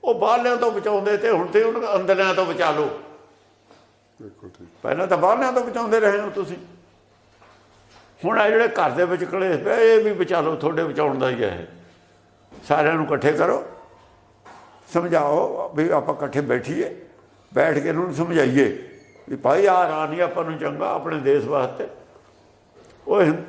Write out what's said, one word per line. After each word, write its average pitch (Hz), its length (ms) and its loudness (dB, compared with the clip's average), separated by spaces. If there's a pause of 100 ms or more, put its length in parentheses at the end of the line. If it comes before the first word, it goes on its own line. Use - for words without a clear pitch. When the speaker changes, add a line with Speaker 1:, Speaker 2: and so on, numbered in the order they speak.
Speaker 1:
ਉਹ 247 120 2
ਬਾਹਰਲਿਆਂ 240 420 2
ਤੋਂ 240 140 0
ਬਚਾਉਂਦੇ 208 460 0
ਤੇ 208 120 0
ਹੁਣ 180 180 2
ਤੇ 208 160 4
ਉਹਨਾਂ 226 320 0
ਅੰਦਰਿਆਂ 190 400 2
ਤੋਂ 185 100 2
ਬਚਾ 165 260 0
ਲਓ। 147 160 0 (1300)
Speaker 2:
ਬਿਲਕੁਲ 98 280 -20
ਠੀਕ। 90 180 -20 (160)
Speaker 1:
ਪਹਿਲਾਂ 156 240 -2
ਤਾਂ 175 100 2
ਬਾਹਰਲਿਆਂ 247 360 2
ਤੋਂ 247 100 0
ਬਚਾਉਂਦੇ 226 360 0
ਰਹੇ 202 200 2
ਹੋ 208 100 -6
ਤੁਸੀਂ, 180 280 -8 (1700)
ਹੁਣ 220 140 0
ਆ 208 100 4
ਜਿਹੜੇ 226 180 4
ਘਰ 165 220 0
ਦੇ 156 160 0
ਵਿੱਚ 180 180 -2
ਕਲੇਸ਼ 180 400 -2
ਪਿਆ, 202 120 0
ਇਹ 226 280 6
ਵੀ 208 100 0
ਬਚਾ 175 280 0
ਲਓ, 156 140 0
ਤੁਹਾਡੇ 156 280 -2
ਬਚਾਉਣ 143 360 -2
ਦਾ 131 100 0
ਹੀ 123 140 -2
ਹੈ 90 180 -4
ਇਹ। 82 40 -12 (1040)
ਸਾਰਿਆਂ 151 260 2
ਨੂੰ 156 120 -2
ਇਕੱਠੇ 143 260 0
ਕਰੋ, 160 320 0 (1300)
ਸਮਝਾਓ 165 840 0
ਵੀ 156 140 0
ਆਪਾਂ 151 260 0
ਇਕੱਠੇ 143 260 -4
ਬੈਠੀਏ, 123 600 -4 (520)
ਬੈਠ 147 260 2
ਕੇ 151 100 -4
ਇਹਨਾਂ 165 140 -2
ਨੂੰ 180 100 -6
ਸਮਝਾਈਏ 135 760 0 (400)
ਵੀ 131 60 -6
ਭਾਈ 160 300 2
ਆਹ 180 240 4
ਰਾਹ 156 180 -4
ਨਹੀਂ 160 140 -4
ਆਪਾਂ 175 220 -2
ਨੂੰ 160 140 -8
ਚੰਗਾ 147 320 -6
ਆਪਣੇ 165 300 -6
ਦੇਸ਼ 139 260 2
ਵਾਸਤੇ। 131 420 -4 (1200)
ਉਹ 190 140 2
ਹਿੰ-, 160 280 2